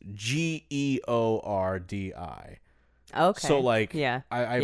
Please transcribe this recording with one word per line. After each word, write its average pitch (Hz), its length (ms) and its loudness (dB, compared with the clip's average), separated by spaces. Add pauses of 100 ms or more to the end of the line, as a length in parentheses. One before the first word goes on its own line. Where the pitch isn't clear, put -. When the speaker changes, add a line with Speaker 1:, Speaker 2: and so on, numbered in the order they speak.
(140)
Speaker 1:
G 147 540 -4
E 139 400 0
O 113 320 2
R 95 380 0
D 95 360 -6
I. - 440 -14 (580)
Speaker 2:
Okay. 175 320 4
Speaker 1:
So, 147 120 6
like, 113 340 2
Speaker 2:
Yeah. 135 260 0 (100)
Speaker 1:
I, 120 80 -2
I - 20 -2
Speaker 2:
Yeah, 120 120 0
yeah, 123 120 0